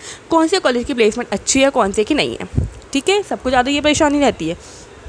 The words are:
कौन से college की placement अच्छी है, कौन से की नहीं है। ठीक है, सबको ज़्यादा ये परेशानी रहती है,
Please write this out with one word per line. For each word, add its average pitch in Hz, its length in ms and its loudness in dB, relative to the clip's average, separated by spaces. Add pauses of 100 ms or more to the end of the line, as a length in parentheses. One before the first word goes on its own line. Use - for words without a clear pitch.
(300)
कौन 320 180 4
से 381 100 0
college 247 260 0
की 285 100 -6
placement 233 360 0
अच्छी 233 300 -2
है, 269 100 4
कौन 208 220 0
से 214 120 0
की 311 100 -2
नहीं 160 260 -2
है। - 280 -4 (240)
ठीक 277 160 -2
है, 403 140 2
सबको 254 280 -6
ज़्यादा 254 200 2
ये 285 100 0
परेशानी 294 400 2
रहती 214 280 0
है, 170 80 -6 (520)